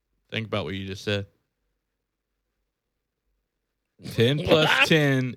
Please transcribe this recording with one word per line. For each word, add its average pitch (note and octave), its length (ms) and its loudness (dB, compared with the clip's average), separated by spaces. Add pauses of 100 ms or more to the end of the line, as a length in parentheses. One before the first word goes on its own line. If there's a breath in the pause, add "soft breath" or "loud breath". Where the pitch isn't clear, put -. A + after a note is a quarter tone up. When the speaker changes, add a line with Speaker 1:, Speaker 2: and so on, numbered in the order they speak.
(300)
Speaker 1:
Think A2+ 160 -6
about G2+ 180 -6
what F2+ 100 -8
you F#2+ 120 -8
just F#2+ 180 -12
said. G2+ 220 -2 (3000)
Ten B2 240 2
plus - 400 4
Speaker 2:
<laughs> C4+ 100 4
Speaker 1:
ten C3+ 480 2